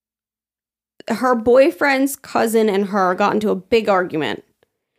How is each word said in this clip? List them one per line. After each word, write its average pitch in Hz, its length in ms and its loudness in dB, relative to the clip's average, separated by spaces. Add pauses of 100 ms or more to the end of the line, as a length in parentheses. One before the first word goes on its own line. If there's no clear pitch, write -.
(1080)
her 240 240 -2
boyfriend's 269 840 2
cousin 226 540 0
and 196 180 0
her 185 280 0
got 196 180 0
into 208 160 -2
a 190 60 0
big 208 340 -2
argument. 156 540 -2 (560)